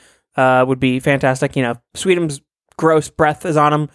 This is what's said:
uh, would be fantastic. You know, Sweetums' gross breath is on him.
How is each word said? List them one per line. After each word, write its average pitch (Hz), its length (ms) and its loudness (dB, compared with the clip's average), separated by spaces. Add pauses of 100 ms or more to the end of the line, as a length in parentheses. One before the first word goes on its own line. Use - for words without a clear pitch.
(360)
uh, 127 320 2
would 131 120 -2
be 127 200 0
fantastic. 135 560 -2
You 139 80 -2
know, 120 120 -4 (200)
Sweetums' 170 460 -2 (340)
gross 160 340 0
breath 151 360 -2
is 170 100 -2
on 147 160 4
him. 151 240 -2